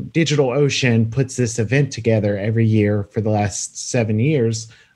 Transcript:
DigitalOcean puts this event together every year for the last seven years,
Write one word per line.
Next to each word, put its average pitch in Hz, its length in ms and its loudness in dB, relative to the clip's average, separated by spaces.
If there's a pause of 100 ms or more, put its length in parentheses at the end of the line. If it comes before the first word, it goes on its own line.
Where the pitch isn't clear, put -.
(120)
DigitalOcean 135 960 2
puts 127 260 -4
this 120 220 -2
event 135 340 0
together 110 460 0
every 110 260 0
year 104 420 2
for - 160 -6
the 107 100 -2
last - 580 -4
seven 110 300 0
years, 113 480 0 (280)